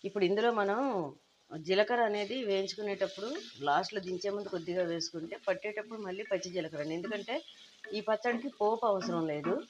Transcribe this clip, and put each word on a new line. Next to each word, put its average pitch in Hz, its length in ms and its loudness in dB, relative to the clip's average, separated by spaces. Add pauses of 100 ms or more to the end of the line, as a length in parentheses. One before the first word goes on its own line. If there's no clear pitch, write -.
ఇప్పుడు 196 200 2
ఇందులో 220 220 4 (100)
మనం 202 180 2 (880)
జీలకర్ర 214 440 4
అనేది 208 260 -2 (120)
వేయించుకునేటప్పుడు 196 800 0 (400)
లాస్ట్లో 185 380 2
దించే 185 300 -4
ముందు 196 180 -6
కొద్దిగా 175 280 -2 (100)
వేసుకుంటే 165 420 -4 (120)
పట్టేటప్పుడు 208 600 -4
మళ్ళీ 190 240 -6
పచ్చి 190 240 0
జీలకర్ర 160 300 -4
అండి. 156 140 -2
ఎందుకంటే 208 360 -4 (640)
ఈ 214 120 0
పచ్చడికి 233 400 0 (120)
పోపు 220 320 4
అవసరం 175 300 2 (100)
లేదు 151 220 0 (160)